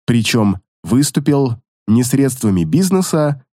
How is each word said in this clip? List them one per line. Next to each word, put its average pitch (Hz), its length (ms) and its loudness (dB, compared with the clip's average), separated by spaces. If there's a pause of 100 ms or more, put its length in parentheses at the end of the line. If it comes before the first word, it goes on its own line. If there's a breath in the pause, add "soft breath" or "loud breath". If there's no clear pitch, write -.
Причем 107 540 0 (220)
выступил 139 760 0 (300)
не 113 160 2
средствами 123 600 0
бизнеса, 160 800 0 (100)